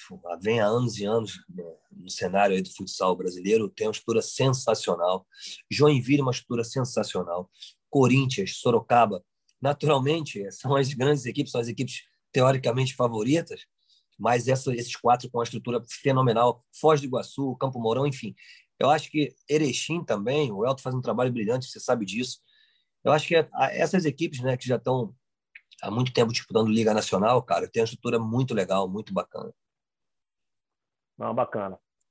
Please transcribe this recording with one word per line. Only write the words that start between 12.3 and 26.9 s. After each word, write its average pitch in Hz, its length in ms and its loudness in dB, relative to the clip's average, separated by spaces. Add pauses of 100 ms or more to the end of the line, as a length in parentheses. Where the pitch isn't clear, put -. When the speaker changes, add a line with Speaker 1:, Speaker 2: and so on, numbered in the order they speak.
Speaker 1:
teoricamente 131 600 2
favoritas, 123 680 -2 (580)
mas 113 300 2
essa, 131 260 0
esses 117 220 -8
quatro 123 340 0
com 120 60 -6
uma 117 80 0
estrutura 117 420 -6
fenomenal, 123 760 2 (120)
Foz 151 260 4
do 139 80 -8
Iguaçu, 123 480 -4
Campo 131 240 -4
Mourão, 117 260 0
enfim. 127 300 -6 (440)
Eu 131 100 4
acho 156 200 2
que 147 240 -2 (140)
Erechim 156 560 0
também, 123 480 0
o 101 140 -2
Elton 131 160 0
faz 127 140 -6
um 127 40 -4
trabalho 123 320 0
brilhante, 120 360 -2
você - 120 -14
sabe 120 260 0
disso. 123 340 -6 (640)
Eu 127 80 2
acho 151 160 2
que 170 80 2
a, 156 180 2
a, 135 200 0
essas 165 300 0
equipes, 156 380 -4
né, 127 160 0
que 123 100 -10
já 123 100 0
estão 127 360 -2 (680)
há 104 100 -8
muito 127 200 0
tempo 117 220 2
disputando 110 360 0
Liga 107 240 4